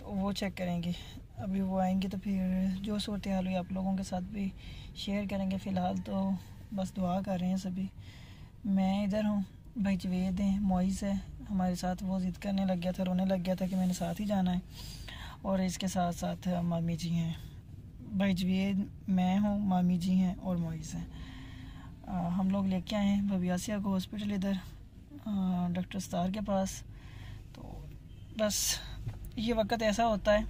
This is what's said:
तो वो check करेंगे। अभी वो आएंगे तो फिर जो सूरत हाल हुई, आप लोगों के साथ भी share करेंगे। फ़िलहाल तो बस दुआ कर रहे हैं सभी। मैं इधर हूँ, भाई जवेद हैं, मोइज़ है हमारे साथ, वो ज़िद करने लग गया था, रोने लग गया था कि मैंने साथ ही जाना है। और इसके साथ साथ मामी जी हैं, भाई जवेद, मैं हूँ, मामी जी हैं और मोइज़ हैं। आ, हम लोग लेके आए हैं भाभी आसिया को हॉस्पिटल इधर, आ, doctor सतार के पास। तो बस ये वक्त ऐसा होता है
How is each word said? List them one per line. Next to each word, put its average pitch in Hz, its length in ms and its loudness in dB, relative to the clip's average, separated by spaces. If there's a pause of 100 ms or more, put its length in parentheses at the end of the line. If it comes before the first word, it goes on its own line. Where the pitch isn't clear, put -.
तो - 60 -14
वो 202 260 0
check 190 220 -2
करेंगे। 175 400 -2 (440)
अभी 190 220 -2
वो 190 180 0
आएंगे 190 300 2
तो 196 100 -4
फिर 185 500 2 (120)
जो 208 180 -2
सूरत 202 300 -4
हाल 190 180 2
हुई, 185 80 0
आप 180 180 -2
लोगों 190 240 0
के 190 60 0
साथ 185 180 -2
भी 196 320 -4 (460)
share 202 280 -2
करेंगे। 190 320 0
फ़िलहाल 190 400 0
तो 190 380 0 (380)
बस 190 180 -2
दुआ 185 300 2
कर 190 160 0
रहे 180 120 2
हैं 190 60 2
सभी। 190 340 -2 (760)
मैं 190 380 4
इधर 214 200 2
हूँ, 208 200 2 (340)
भाई 196 180 4
जवेद 185 440 0
हैं, 196 200 4
मोइज़ 190 440 2
है 196 160 0 (280)
हमारे 185 280 2
साथ, 180 260 0
वो 190 180 0
ज़िद 180 160 -2
करने 196 280 0
लग 185 140 2
गया 180 140 0
था, 190 100 0
रोने 185 220 2
लग 190 160 4
गया 185 140 2
था 185 120 0
कि 185 80 0
मैंने 185 200 4
साथ 175 260 -2
ही 214 40 -2
जाना 190 260 4
है। 180 120 2 (840)
और 190 160 2
इसके 185 280 0
साथ 175 240 2
साथ 175 500 0
मामी 170 340 2
जी 165 120 -2
हैं, 165 280 2 (840)
भाई 196 160 6
जवेद, 190 560 2 (180)
मैं 185 300 4
हूँ, 208 300 2
मामी 180 300 6
जी 185 120 2
हैं 185 260 4
और 185 200 -2
मोइज़ 160 400 -4
हैं। - 300 -8 (840)
आ, 175 200 0
हम 190 220 2
लोग 196 160 2
लेके 185 300 0
आए 202 100 4
हैं 202 220 4
भाभी 180 200 2
आसिया 180 300 0
को 196 100 0
हॉस्पिटल 202 440 0
इधर, 196 220 2
आ, 185 1120 -2
doctor 185 320 -2
सतार 180 300 0
के 214 100 -2
पास। 190 440 0 (720)
तो - 320 -12 (500)
बस - 420 0 (580)
ये 226 140 2
वक्त 220 300 2
ऐसा 214 220 4
होता 214 280 4
है 214 180 6